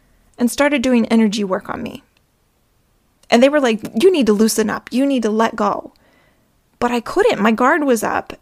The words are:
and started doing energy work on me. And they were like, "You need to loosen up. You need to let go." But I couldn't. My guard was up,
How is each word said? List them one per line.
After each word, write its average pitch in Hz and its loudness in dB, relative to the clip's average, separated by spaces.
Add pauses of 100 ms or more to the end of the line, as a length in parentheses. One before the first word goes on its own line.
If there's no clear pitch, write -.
(380)
and 240 0
started 285 0
doing 240 2
energy 220 2
work 185 -6
on - -10
me. - -14 (1200)
And 233 4
they 269 6
were 294 2
like, 233 0 (200)
"You 381 6
need 285 2
to 214 4
loosen 214 0
up. - -8
You 247 0
need 269 0
to 214 0
let 220 -2
go." - -4 (840)
But 240 -2
I 240 -2
couldn't. 349 0
My 220 2
guard 269 0
was 233 0
up, - -6